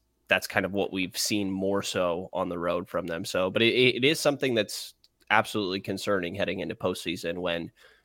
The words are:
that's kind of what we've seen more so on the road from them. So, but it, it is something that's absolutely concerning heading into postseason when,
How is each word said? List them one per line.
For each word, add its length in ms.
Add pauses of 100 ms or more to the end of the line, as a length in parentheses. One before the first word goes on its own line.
(300)
that's 180
kind 180
of 80
what 180
we've 260
seen 320
more 320
so 520
on 160
the 100
road 300
from 180
them. 160
So, 260
but 120
it, 120
it 300
is 160
something 360
that's 380 (380)
absolutely 480
concerning 560
heading 240
into 160
postseason 640
when, 340 (340)